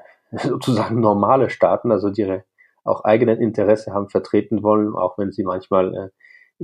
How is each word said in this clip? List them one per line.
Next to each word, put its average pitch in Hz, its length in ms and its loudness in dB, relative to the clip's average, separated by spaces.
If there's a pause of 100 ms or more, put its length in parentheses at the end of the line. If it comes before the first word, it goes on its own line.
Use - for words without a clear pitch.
(140)
<laughs> - 160 -20
sozusagen 117 680 -2
normale 107 500 2
Staaten, 98 400 0
also 101 200 0
die 104 100 -2
ihre 95 240 -4 (400)
auch - 180 -2
eigenen 113 380 2
Interesse 107 520 0
haben 101 160 -4
vertreten 104 540 -2
wollen, 107 320 2
auch 92 240 -4
wenn 98 140 -4
sie 104 100 -6
manchmal, 92 520 0
äh, 95 140 -10 (560)